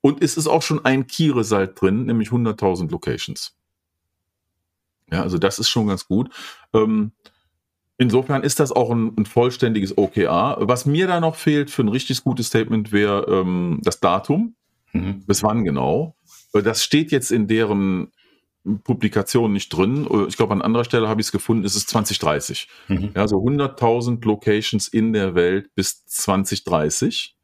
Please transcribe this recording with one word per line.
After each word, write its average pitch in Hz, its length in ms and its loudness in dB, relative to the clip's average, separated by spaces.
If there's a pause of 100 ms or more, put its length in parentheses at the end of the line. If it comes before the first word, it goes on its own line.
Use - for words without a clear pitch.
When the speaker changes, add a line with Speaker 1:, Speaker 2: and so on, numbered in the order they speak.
Speaker 1:
Und 143 200 2
es 156 140 0
ist 151 120 -2
auch 156 140 2
schon - 220 -2
ein 131 240 0
Key 156 240 0
Result 107 480 0
drin, 104 260 2
nämlich 113 260 0
hunderttausend 98 600 0
Locations. - 640 -8 (1500)
Ja, 85 120 -2
also 90 160 -2
das 92 200 0
ist - 120 -2
schon 110 180 0
ganz 95 180 -2
gut. 117 240 0 (440)
Ähm, 110 400 2 (840)
insofern 127 460 2
ist 143 160 -2
das 135 140 2
auch 120 180 2
ein, 113 260 0
ein 104 80 0
vollständiges 117 720 0
O 98 100 4
K 98 160 0
R. 98 360 0
Was 120 260 0
mir 160 220 2
da 175 140 0
noch 160 140 0
fehlt 147 360 0
für 131 120 -2
ein 107 60 2
richtig 127 360 -4
gutes 117 220 -2
Statement 110 440 0
wäre, 104 380 2
ähm, 90 540 0
das - 180 -2
Datum, 135 540 0 (380)
Speaker 2:
Mhm. 95 320 -4
Speaker 1:
bis 101 180 0
wann 110 200 2
genau. 80 520 -2 (380)
Äh, 104 80 4
das 110 220 0
steht 151 280 0
jetzt 135 200 0
in 107 160 2
deren 101 640 0 (720)
Publikation 110 680 0
nicht 98 160 -4
drin. 117 400 0
Äh, 104 180 2
ich - 100 -8
glaube, 110 160 2
an 98 80 0
anderer 117 220 0
Stelle 117 240 0
habe 107 140 -2
ich's - 100 -4
gefunden, 101 340 0
es 98 100 -2
ist - 140 -4
zwanzig - 300 -2
dreißig. 73 480 -2 (200)
Speaker 2:
Mhm. 98 280 -2
Speaker 1:
Ja, 104 120 2
so 98 140 0
hunderttausend 120 840 0
Locations 107 600 0
in 113 260 0
der 95 220 0
Welt 90 400 0
bis - 300 -4
zwanzig - 580 -2
dreißig. 80 800 -2